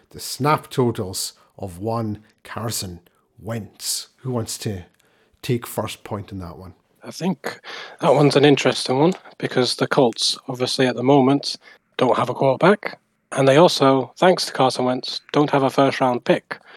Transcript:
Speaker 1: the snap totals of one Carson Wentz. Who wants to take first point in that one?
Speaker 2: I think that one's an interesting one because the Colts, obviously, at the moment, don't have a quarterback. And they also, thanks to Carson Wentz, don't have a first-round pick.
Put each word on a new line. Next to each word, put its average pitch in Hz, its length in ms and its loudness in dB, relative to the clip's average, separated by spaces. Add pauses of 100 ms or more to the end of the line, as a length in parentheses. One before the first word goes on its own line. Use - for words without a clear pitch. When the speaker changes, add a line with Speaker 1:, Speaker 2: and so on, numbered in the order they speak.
(120)
Speaker 1:
the - 100 -18
snap - 480 -2
totals 117 640 -2 (240)
of 90 220 -12
one 110 440 -4 (220)
Carson 104 560 -10 (360)
Wentz. - 720 -10 (120)
Who 131 120 -8
wants 117 280 -6
to 90 260 -8 (560)
take 120 260 -4
first - 360 -8
point 101 280 -12
in 98 80 -10
that 87 180 -14
one? 92 160 -20 (280)
Speaker 2:
I - 100 -18
think - 500 -6 (400)
that 160 120 4
one's 143 220 4
an 139 80 4
interesting 135 560 2
one 175 140 4 (240)
because 127 380 -2
the - 120 -2
Colts, - 500 0 (120)
obviously, 127 360 -2
at 120 120 -2
the 120 60 -6
moment, 139 520 4 (400)
don't - 220 2
have 120 120 -2
a 123 40 -4
quarterback. 139 680 2 (320)
And 135 160 2
they 135 80 6
also, 135 600 4
thanks 180 280 4
to - 60 -10
Carson 127 320 0
Wentz, 127 380 -4 (100)
don't 147 180 2
have 139 140 2
a 135 60 2
first-round 127 560 0
pick. - 340 -2 (180)